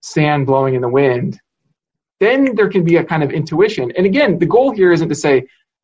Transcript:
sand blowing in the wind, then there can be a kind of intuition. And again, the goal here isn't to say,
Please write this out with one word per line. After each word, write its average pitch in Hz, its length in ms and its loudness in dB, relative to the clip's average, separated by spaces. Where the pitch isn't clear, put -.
sand 147 440 -2
blowing 135 280 0
in 127 60 -2
the 123 80 -4
wind, 127 500 0
then 254 340 2
there 202 160 0
can 185 140 0
be 170 120 2
a 160 80 0
kind 160 180 -2
of 135 80 -2
intuition. 156 640 -2
And 185 100 0
again, 202 320 0
the 175 80 0
goal 247 260 2
here 185 200 2
isn't 165 160 0
to 156 60 -4
say, 135 320 0